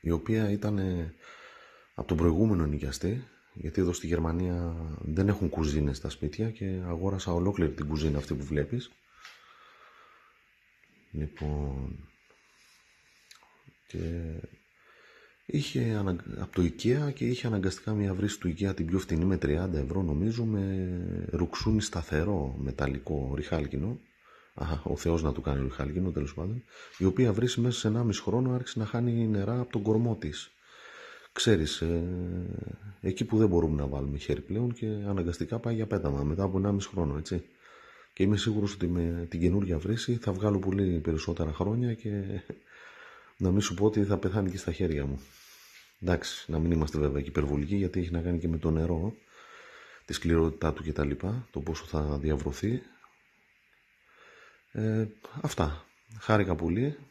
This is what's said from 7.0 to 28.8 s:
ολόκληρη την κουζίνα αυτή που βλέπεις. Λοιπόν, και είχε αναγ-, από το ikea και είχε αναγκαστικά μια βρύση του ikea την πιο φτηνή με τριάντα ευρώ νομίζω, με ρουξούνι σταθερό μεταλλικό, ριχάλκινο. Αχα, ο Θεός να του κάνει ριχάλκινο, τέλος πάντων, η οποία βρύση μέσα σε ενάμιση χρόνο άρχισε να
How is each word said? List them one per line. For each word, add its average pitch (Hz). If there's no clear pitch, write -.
ολόκληρη 87
την 73
κουζίνα 76
αυτή 71
που 71
βλέπεις. 73
Λοιπόν, 71
και 85
είχε 123
αναγ-, 92
από -
το 92
ikea 131
και 120
είχε 123
αναγκαστικά 101
μια 101
βρύση 101
του 90
ikea 92
την 80
πιο 90
φτηνή 82
με 92
τριάντα 82
ευρώ 73
νομίζω, 95
με 98
ρουξούνι 90
σταθερό 80
μεταλλικό, 67
ριχάλκινο. 76
Αχα, 76
ο 71
Θεός 82
να 76
του 69
κάνει 67
ριχάλκινο, 73
τέλος 73
πάντων, 98
η 90
οποία 110
βρύση 120
μέσα 120
σε -
ενάμιση 110
χρόνο 123
άρχισε 123
να 110